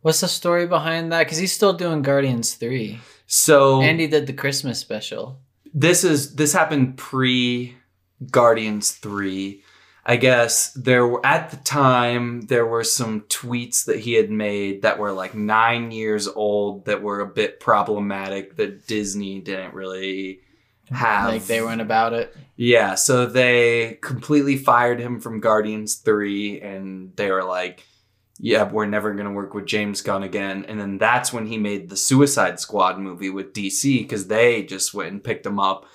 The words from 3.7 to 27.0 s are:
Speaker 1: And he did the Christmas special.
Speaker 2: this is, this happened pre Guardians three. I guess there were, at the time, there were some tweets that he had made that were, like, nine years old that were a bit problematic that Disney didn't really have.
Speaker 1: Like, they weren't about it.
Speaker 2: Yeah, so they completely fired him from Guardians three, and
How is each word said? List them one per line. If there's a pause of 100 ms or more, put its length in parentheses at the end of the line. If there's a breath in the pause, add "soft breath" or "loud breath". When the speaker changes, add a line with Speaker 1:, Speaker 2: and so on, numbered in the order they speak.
Speaker 1:
And
he
did
the
Christmas
special. (340)
Speaker 2:
this
is,
this
happened
pre (540)
Guardians
three. (460 soft breath)
I
guess
there
were,
at
the
time,
there
were
some
tweets
that
he
had
made
that
were,
like,
nine
years
old
that
were
a
bit
problematic
that
Disney
didn't
really (500)
have.
Speaker 1:
Like,
they
weren't
about
it. (180 loud breath)
Speaker 2:
Yeah,
so
they
completely
fired
him
from
Guardians
three,
and